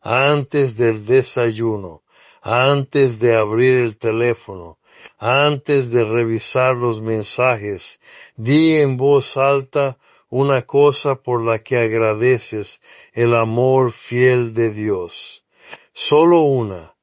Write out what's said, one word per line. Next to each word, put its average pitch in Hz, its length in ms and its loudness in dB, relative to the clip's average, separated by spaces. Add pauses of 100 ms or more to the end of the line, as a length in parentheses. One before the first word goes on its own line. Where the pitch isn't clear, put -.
Antes 135 720 0
del 110 300 0
desayuno, 113 960 -2 (400)
antes 131 760 0
de 117 160 4
abrir 113 420 2
el 113 180 -2
teléfono, 110 840 -4 (360)
antes 139 760 0
de 120 140 2
revisar 117 720 0
los 117 240 -4
mensajes, 110 1000 -4 (340)
di 156 400 2
en 139 220 0
voz 139 400 0
alta 139 580 -2 (360)
una 135 300 0
cosa 139 540 0
por 120 260 -4
la 113 220 -2
que 131 120 -2
agradeces 113 1040 -2 (340)
el 120 200 2
amor 120 560 2
fiel 123 640 0
de 113 160 0
Dios. 104 720 -8 (480)
Solo 165 500 4
una. 110 600 -2